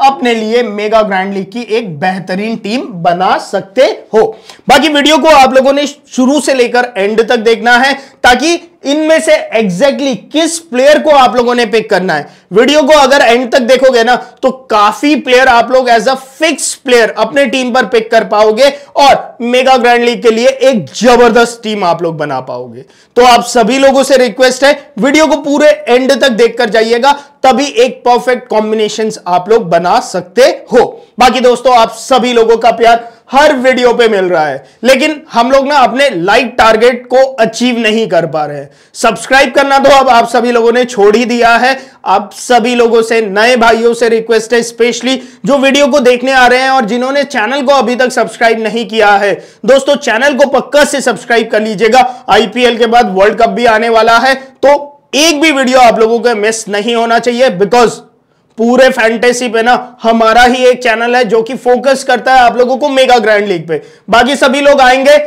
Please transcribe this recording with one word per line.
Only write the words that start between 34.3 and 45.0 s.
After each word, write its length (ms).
है, 160
लेकिन 380
हम 180
लोग 160
ना 100
अपने 380
लाइक 420
टारगेट 500
को 100
अचीव 640
नहीं 280
कर 180
पा 200
रहे 120
हैं। 120
सब्सक्राइब 580
करना 260
तो 120
अब 180
आप 200
सभी 220
लोगों 200
ने 140
छोड़ 300
ही 100
दिया 300
है। 220
आप 280
सभी 420
लोगों 260
से, 200
नए 340
भाइयों 380
से 160
रिक्वेस्ट 440
है, 100
स्पेशली 520